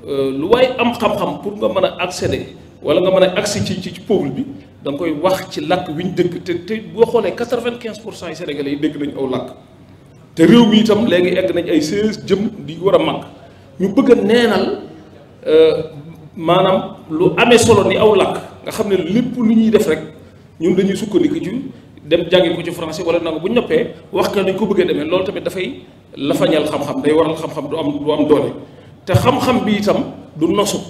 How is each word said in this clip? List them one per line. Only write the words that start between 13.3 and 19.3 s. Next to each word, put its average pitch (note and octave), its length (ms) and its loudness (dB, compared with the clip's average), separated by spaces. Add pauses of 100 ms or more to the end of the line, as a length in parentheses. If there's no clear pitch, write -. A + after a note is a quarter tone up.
ñu G3+ 140 0
bëgg B3 180 4
a A3+ 40 10
neenal, G#3 640 2 (680)
euh, D#3+ 380 4 (520)
maanaam F#3 600 2 (140)
lu D#3+ 160 0 (120)
amee A#3+ 220 6
solo G#3+ 280 6
ni F#3+ 100 2
aw G#3+ 180 6
làkk, F3 220 2 (280)
nga - 60 -8
xam G#3 180 -4
ne G3 80 2
lépp G3 400 0